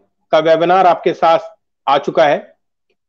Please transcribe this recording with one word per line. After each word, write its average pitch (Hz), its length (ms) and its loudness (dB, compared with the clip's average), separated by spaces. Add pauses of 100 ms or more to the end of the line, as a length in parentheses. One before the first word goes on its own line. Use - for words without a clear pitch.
(320)
का 160 80 2
webinar 170 480 0
आपके 165 260 0
साथ 165 260 0 (480)
आ 139 100 0
चुका 160 280 -2
है। 151 120 0 (720)